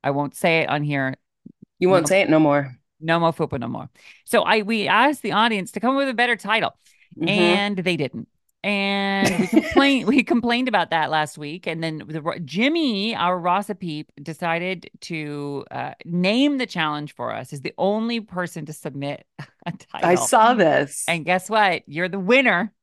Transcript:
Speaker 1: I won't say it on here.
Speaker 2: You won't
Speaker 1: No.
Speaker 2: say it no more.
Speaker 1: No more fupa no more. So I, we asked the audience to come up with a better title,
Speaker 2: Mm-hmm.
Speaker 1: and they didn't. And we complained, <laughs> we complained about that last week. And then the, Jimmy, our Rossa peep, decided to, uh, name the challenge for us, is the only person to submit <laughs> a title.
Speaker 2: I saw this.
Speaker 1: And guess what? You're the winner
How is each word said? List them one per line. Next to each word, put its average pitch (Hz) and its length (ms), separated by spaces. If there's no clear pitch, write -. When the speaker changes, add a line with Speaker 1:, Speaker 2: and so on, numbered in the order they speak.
Speaker 1:
I 143 80
won't 143 240
say 165 240
it 139 80
on 147 160
here. 135 320
Speaker 2:
You 180 80
won't 180 160
Speaker 1:
No. 147 40
Speaker 2:
say 190 120
it - 100
no 156 80
more. 143 320
Speaker 1:
No 165 160
more 165 120
fupa 147 280
no 120 80
more. - 200
So - 180
I, 214 200
we 208 260
asked 240 340
the 196 100
audience 208 400
to 202 80
come 240 140
up 269 40
with 277 100
a 254 60
better 240 220
title, 202 380
Speaker 2:
Mm-hmm. 165 120
Speaker 1:
and 202 500
they 175 180
didn't. 113 300
And 196 760
we 185 80
complained, 269 640
<laughs> 254 60
we - 100
complained 240 440
about 196 220
that 156 200
last 151 280
week. 151 300
And 160 160
then 156 140
the, 160 360
Jimmy, 226 680
our 180 240
Rossa 185 380
peep, 156 340
decided 170 680
to, 147 680
uh, 131 220
name 214 540
the 247 80
challenge 151 480
for 117 180
us, 113 200
is 143 80
the - 180
only 226 420
person 180 460
to 156 60
submit 143 600
<laughs> - 60
a 170 60
title. - 360
Speaker 2:
I 180 80
saw 233 380
this. 147 520
Speaker 1:
And 165 180
guess 180 240
what? 202 380
You're 165 220
the 190 100
winner 214 540